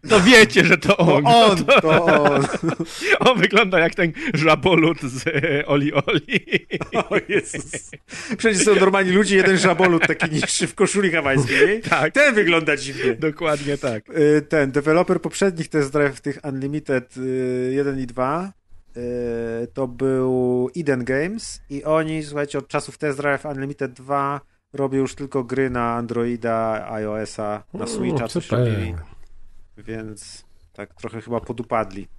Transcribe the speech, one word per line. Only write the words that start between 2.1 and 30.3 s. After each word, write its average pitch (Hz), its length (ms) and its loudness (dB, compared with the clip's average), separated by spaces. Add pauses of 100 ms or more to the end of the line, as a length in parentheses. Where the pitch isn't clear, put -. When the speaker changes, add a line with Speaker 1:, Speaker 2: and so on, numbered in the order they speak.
Speaker 2:
on. 143 180 4 (420)
Speaker 1:
<laughs> 381 460 -2
On 233 80 2
wygląda 185 400 2
jak 165 160 2
ten 170 180 0 (220)
żabolut 160 680 4
z, 131 240 -8
e, 147 400 -2
Oli 147 260 2
Oli. 165 540 -2 (460)
Speaker 2:
<laughs> 233 180 -2
O 208 60 0 (120)
Jezus. - 640 -6 (480)
Wszędzie 214 260 0
są 202 100 6
normalni 190 380 4
ludzie, 196 240 4
jeden 190 220 4
żabolut 170 480 2
taki 160 280 -4
niższy 151 320 -2
w - 80 -10
koszuli 190 360 0
hawajskiej, 143 580 2
nie? 220 140 0
Speaker 1:
Tak. 156 320 0
Speaker 2:
Ten 269 200 4
wygląda 165 420 2
dziwnie. 131 380 -4
Speaker 1:
Dokładnie 147 640 -4
tak. 113 300 -6
Speaker 2:
Y, 151 340 4
ten 143 300 0
deweloper 160 500 2
poprzednich 170 460 -2
Test 139 240 -2
Drive, 143 280 0
tych 143 240 -6
Unlimited, 135 720 -6
y, 127 580 -4
jeden 139 260 -2
i 127 60 -6
dwa, 147 460 -4 (440)
y, 120 40 -12 (720)
to 131 140 -4
był 127 880 0
Eden 139 280 -2
Games 151 680 -4
i 139 140 -10
oni, 156 380 -2
słuchajcie, 147 360 -6
od 127 100 -8
czasów 139 300 -6
Test 143 220 -4
Drive 143 240 -2
Unlimited 139 480 -8
dwa 139 480 -4 (320)
robią 135 260 -2
już 131 160 -2
tylko 135 300 -6
gry 127 260 -2
na 120 240 -2
Androida, 113 960 -4 (140)
I - 40 -6
O 107 140 -6
S-a, 104 420 -8 (120)
na 190 100 -8
Speaker 3:
Mm, - 120 -8
Speaker 2:
Switcha 127 320 -4
coś - 160 -6
Speaker 3:
super. - 140 -2
Speaker 2:
robili. 98 360 -2 (840)
Więc 110 680 -14 (280)